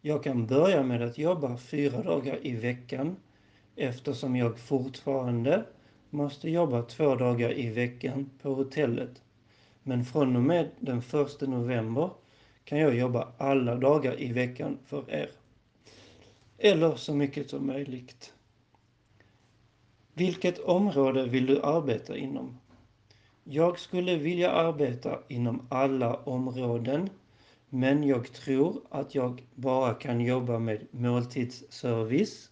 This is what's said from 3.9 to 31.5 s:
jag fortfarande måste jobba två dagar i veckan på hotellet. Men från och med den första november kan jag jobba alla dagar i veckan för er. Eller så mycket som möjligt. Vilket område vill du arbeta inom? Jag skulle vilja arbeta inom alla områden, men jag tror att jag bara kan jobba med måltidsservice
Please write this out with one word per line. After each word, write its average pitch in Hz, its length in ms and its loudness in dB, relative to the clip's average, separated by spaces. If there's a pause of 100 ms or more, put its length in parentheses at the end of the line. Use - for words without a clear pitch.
jag 117 240 0
fortfarande 131 1040 0 (440)
måste 143 400 -4
jobba 156 320 2
två 135 340 2
dagar 120 440 0
i 117 100 -2
veckan 123 600 -4 (120)
på 139 120 -4
hotellet. 131 680 -2 (600)
Men 123 220 -2
från 131 300 2
och 120 80 4
med 165 260 2 (100)
den 123 220 -4
första 143 440 -2
november 123 640 -2 (560)
kan 147 140 -2
jag 143 160 4
jobba 120 320 0 (100)
alla 135 380 2
dagar 131 460 2
i 123 100 -4
veckan 123 540 -2
för - 260 -8
er. 151 180 -4 (1300)
Eller 165 380 6
så 147 180 -6
mycket 143 360 -2
som 139 180 -4
möjligt. 131 680 -10 (1800)
Vilket 175 460 0
område 139 680 4
vill 123 200 2
du 139 160 4
arbeta 147 560 0
inom? 131 400 -8 (840)
Jag 165 360 0
skulle 180 380 -2
vilja 175 340 0
arbeta 147 760 0
inom 120 420 -2
alla 131 460 0
områden, 127 960 -2 (600)
men 135 340 2
jag 131 300 0
tror 143 560 0
att 143 260 -8
jag 123 400 -2
bara 127 380 0
kan 120 280 -2
jobba 123 380 0
med 110 320 -4
måltidsservice 120 1600 -2